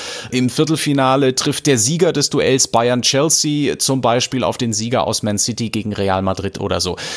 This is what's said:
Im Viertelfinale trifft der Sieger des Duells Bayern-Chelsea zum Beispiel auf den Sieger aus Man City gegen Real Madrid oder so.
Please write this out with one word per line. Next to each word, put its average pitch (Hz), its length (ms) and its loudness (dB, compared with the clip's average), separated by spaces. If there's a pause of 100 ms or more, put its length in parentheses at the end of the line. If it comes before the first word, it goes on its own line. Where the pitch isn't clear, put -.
(300)
Im 127 180 2
Viertelfinale 139 840 2
trifft - 320 -2
der 143 100 4
Sieger 156 380 2
des 143 160 0
Duells 131 380 2
Bayern-Chelsea 135 1080 2
zum 165 220 0
Beispiel 120 440 0
auf 85 120 0
den 117 160 -2
Sieger 113 340 0
aus 110 160 -2
Man 104 140 -2
City 113 320 -2
gegen 104 240 -4
Real 98 300 0
Madrid 95 360 -2
oder 90 220 -2
so. 90 160 -4 (200)